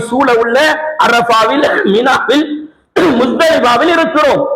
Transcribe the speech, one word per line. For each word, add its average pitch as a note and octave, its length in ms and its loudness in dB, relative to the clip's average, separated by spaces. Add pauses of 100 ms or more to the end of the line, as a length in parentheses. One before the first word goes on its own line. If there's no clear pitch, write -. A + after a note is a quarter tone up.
சூழ C4 180 0 (160)
உள்ள A#3 140 0 (480)
அரஃபாவில், A#3 600 0 (280)
மினாவில், B3+ 520 0 (720)
முஸ்தலிஃபாவில் B3+ 800 2
இருக்கிறோம். D4+ 460 0 (120)